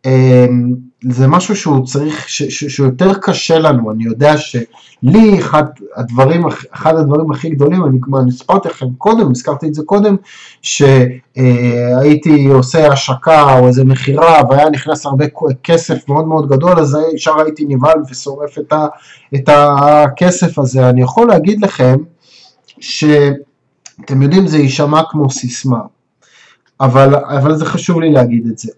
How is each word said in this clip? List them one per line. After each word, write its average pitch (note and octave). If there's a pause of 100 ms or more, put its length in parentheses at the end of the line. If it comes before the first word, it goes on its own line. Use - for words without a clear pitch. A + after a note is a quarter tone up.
אה, B2+ (640)
זה B2+
משהו F3+
שהוא C3+
צריך, D3
ש-, -
ש-, C3+
שהוא C#3
יותר F3+
קשה F3+
לנו. C3
אני A2
יודע B2+
שלי, E3
אחד D3+ (340)
הדברים C3+
הכ-, -
אחד D#3+
הדברים D3+
הכי C#3+
גדולים, D#3
אני, C3
כמו C3+
אני B2+
סיפרתי F3+
לכם C#3 (120)
קודם, G#3+
הזכרתי C#3
את D3+
זה D3+
קודם, G3+ (460)
ש-, - (540)
אה, B2
הייתי D3
עושה C#3
השקה C#3
או B2+
איזה B2+
מכירה, C#3+ (100)
והיה D3
נכנס -
הרבה C#3
כ-, D3+ (100)
כסף E3
מאוד D3+
מאוד D#3
גדול, E3
אז D3 (160)
ישר D3+
הייתי D3+
נבהל C#3+ (120)
ושורף C#3
את -
ה-, D3+ (480)
את C3
הכסף D3
הזה. C3
אני B2
יכול A3+
להגיד G#3
לכם C3 (840)
ש-, - (1000)
אתם C3+
יודעים, F3
זה D#3
יישמע D3
כמו D3
סיסמה, B2+ (1000)
אבל, C3+
אבל D3
זה D#3
חשוב -
לי D#3+
להגיד A#2+
את A2
זה. A2+